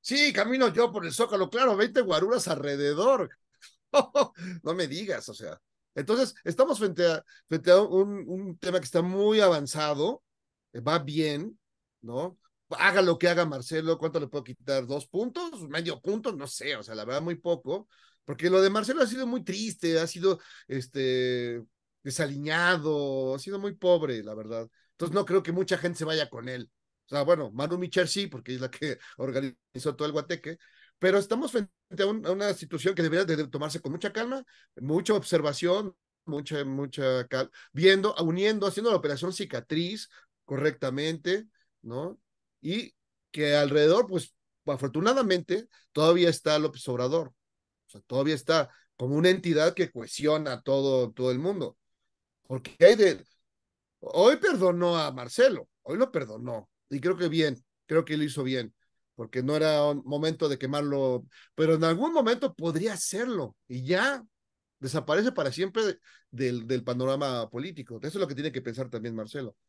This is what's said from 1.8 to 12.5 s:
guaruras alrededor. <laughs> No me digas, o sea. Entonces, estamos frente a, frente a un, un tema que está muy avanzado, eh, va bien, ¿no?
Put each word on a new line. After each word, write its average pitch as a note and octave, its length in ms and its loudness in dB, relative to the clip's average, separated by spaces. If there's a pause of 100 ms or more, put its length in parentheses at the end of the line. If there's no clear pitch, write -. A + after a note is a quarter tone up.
guaruras F#3+ 460 2
alrededor. D3 800 0 (640)
<laughs> F#3 680 0
No D#3+ 100 -2
me F3 140 -2
digas, E3+ 420 -8
o A2 60 -14
sea. D#2+ 260 -14 (320)
Entonces, A3 400 0 (100)
estamos B3 360 2
frente F3 260 0
a, - 180 2 (240)
frente E3 240 0
a F#3 80 12
un, G3+ 480 2
un F#3 300 -8
tema F3+ 220 -2
que C3 60 -6
está E3+ 180 0
muy G3+ 360 2
avanzado, D3+ 840 2 (500)
eh, A#2+ 60 -12
va D3+ 180 0
bien, D3+ 640 -4 (440)
¿no? C#3 340 -8 (320)